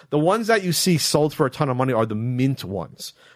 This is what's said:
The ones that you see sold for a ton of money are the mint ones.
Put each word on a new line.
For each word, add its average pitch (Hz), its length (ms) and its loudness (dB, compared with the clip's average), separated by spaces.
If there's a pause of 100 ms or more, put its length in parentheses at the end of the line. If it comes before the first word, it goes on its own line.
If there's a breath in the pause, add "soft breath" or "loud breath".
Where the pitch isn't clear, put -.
(100)
The 147 80 2
ones 202 300 2
that 226 140 2
you 175 100 0
see 170 260 2
sold 151 340 2
for 147 140 0
a 123 40 -2
ton 143 200 -2
of 123 80 -2
money 131 160 0
are 113 100 2
the 110 100 -4
mint 127 500 -2
ones. 90 500 -10 (220 soft breath)